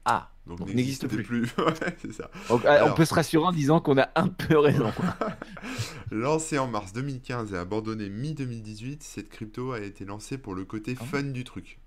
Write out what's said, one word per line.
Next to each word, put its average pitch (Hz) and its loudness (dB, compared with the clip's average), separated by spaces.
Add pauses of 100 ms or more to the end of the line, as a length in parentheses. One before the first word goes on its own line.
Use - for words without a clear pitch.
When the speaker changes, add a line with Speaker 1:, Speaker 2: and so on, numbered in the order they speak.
Speaker 1:
Ah, 113 2 (160)
Speaker 2:
Donc 87 -10
Speaker 1:
donc 92 -6
Speaker 2:
n'existe 127 0
Speaker 1:
n'existe 107 -2
Speaker 2:
plus. 117 0
Speaker 1:
plus. - -2
Speaker 2:
<laughs> - 2
Ouais, 160 0
c'est 107 -12
ça. - -10 (180)
Speaker 1:
Donc, 117 4
ah, 147 8
on 143 8
Speaker 2:
Alors 123 4
Speaker 1:
peut 160 6
se - 0
rassurer 160 4
en 185 2
disant 156 4
qu'on 139 4
a 131 6
un 165 4
peu - 4
raison. 131 6 (560)
Speaker 2:
<laughs> 202 -10
Lancée 147 0
en 131 0
mars 101 -6
deux 120 -4
mille 135 -6
quinze 117 -6
et 90 -2
abandonnée 107 -4
mi-deux 139 -6
mille 117 -8
dix-huit, 107 -12
cette - -12
crypto 120 -8
a 117 -6
été 101 -10
lancée 107 -10
pour 104 -10
le 92 -6
côté 110 -6
Speaker 1:
Ah. - -6
Speaker 2:
fun 139 -4
du 127 -6
truc. - -14